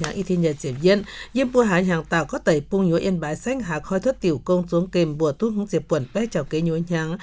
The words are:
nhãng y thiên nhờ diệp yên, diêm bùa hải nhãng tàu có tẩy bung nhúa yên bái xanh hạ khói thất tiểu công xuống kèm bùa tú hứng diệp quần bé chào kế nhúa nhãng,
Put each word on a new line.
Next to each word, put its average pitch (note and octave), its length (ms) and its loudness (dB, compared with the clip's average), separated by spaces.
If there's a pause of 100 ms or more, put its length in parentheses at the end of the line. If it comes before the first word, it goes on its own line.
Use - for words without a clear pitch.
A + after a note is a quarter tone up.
nhãng D#3 140 -4
y G3 80 -4
thiên F3+ 180 0
nhờ D#3+ 180 2
diệp C3+ 240 -6
yên, G3 200 6 (320)
diêm B3 180 0
bùa B3 100 6
hải F#3+ 220 4
nhãng E3+ 200 0
tàu E3 200 2
có C4+ 140 -6
tẩy D#3+ 320 2
bung G3 180 2
nhúa E3 80 4
yên F3+ 240 0
bái D#3 160 -4
xanh B3 240 -4
hạ E3+ 200 -4
khói F#3+ 200 -2
thất C4 200 0
tiểu D#3 240 0
công F3+ 240 0
xuống F3 200 0
kèm D#3+ 300 0
bùa D#3 140 2
tú A3 180 -2
hứng G#3 160 -2
diệp E3 220 -2
quần C#3+ 260 0
bé A3 120 0
chào E3 180 -4
kế D#3 160 -4
nhúa E3 180 0 (100)
nhãng, E3 340 -2